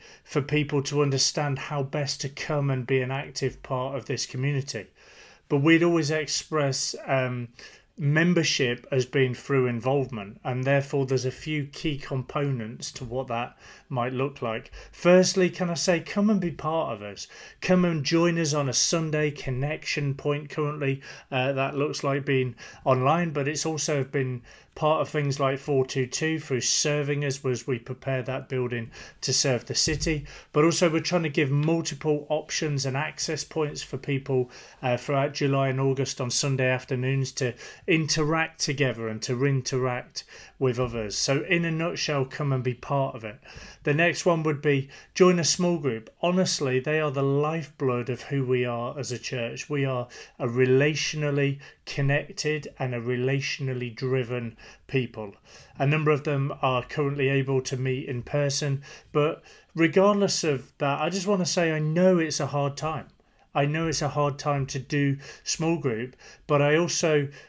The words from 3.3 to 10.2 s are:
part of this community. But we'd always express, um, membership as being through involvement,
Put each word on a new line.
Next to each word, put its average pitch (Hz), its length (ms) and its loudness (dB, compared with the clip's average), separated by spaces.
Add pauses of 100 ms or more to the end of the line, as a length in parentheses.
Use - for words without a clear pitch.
part 135 320 -4
of 117 80 -8
this 127 200 -4
community. 131 640 -4 (640)
But 139 140 2
we'd 165 200 8
always 165 300 4
express, 147 840 -2 (120)
um, 127 420 0 (500)
membership 151 920 2
as 131 140 2
being 131 300 2
through 131 320 0
involvement, 120 760 -2